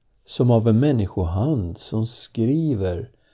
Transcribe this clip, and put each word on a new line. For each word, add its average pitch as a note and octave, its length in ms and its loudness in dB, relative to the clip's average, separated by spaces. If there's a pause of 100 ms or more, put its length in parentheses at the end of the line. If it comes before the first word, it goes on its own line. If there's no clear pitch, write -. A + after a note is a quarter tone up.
(260)
som B2 240 0
av A#2 180 4
en A2 120 6
människohand G2+ 1000 0
som A2 280 -4
skriver A#2 1040 -2 (240)